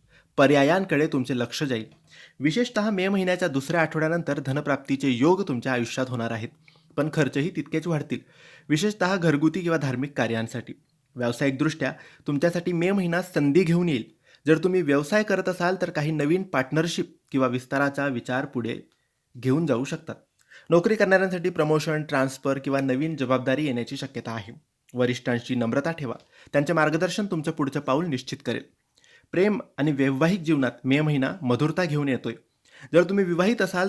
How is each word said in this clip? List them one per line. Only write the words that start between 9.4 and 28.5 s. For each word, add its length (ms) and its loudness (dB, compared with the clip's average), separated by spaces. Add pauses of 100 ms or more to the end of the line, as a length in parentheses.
किंवा 160 0
धार्मिक 400 -4
कार्यांसाठी. 560 -4 (420)
व्यावसायिकदृष्ट्या 760 -2 (340)
तुमच्यासाठी 460 0
मे 180 0
महिना 320 0
संधी 400 2
घेऊन 260 2
येईल. 160 -2 (420)
जर 120 6
तुम्ही 240 0
व्यवसाय 400 2
करत 260 -2
असाल 340 0
तर 80 -2
काही 200 -2
नवीन 320 0
पार्टनरशिप 720 -2 (160)
किंवा 140 2
विस्ताराचा 600 -2
विचार 380 -4
पुढे 360 -6 (580)
घेऊन 280 0
जाऊ 180 0
शकतात. 300 -10 (560)
नोकरी 240 4
करणाऱ्यांसाठी 560 2
प्रमोशन, 520 0
ट्रान्सफर 560 -2
किंवा 220 -2
नवीन 360 0
जबाबदारी 500 0
येण्याची 300 -4
शक्यता 340 -10
आहे. 220 -10 (420)
वरिष्ठांशी 600 0
नम्रता 380 0
ठेवा, 220 -8 (380)
त्यांचे 200 2
मार्गदर्शन 540 2
तुमचं 240 -4
पुढचं 300 -2
पाऊल 260 0
निश्चित 400 -6
करेल. 160 -4 (720)